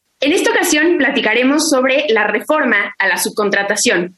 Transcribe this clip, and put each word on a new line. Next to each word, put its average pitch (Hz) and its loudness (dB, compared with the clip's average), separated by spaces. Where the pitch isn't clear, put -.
En 285 0
esta 415 2
ocasión 330 2
platicaremos 254 0
sobre 262 2
la 208 2
reforma 208 -2
a 196 -2
la 180 -2
subcontratación, 202 -2